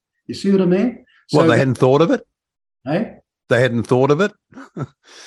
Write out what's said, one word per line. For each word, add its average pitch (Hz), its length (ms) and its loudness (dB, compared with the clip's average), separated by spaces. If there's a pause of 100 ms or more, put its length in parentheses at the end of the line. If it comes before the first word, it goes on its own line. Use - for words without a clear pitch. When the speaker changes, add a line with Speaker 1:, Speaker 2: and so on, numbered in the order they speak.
(260)
Speaker 1:
You 127 80 -10
see 196 160 -4
what 190 120 2
I - 20 0
mean? 196 400 -2 (260)
Speaker 2:
What, 147 120 4
Speaker 1:
So 160 60 4
Speaker 2:
they 117 100 4
hadn't 131 160 0
thought 135 260 2
of 170 100 2
it? 240 160 -4 (580)
Speaker 1:
Hey? 240 320 -6 (340)
Speaker 2:
They 120 100 2
hadn't 117 220 -2
thought 127 280 0
of 147 120 0
it? 208 100 -4 (420)
<laughs> 151 120 -10 (400)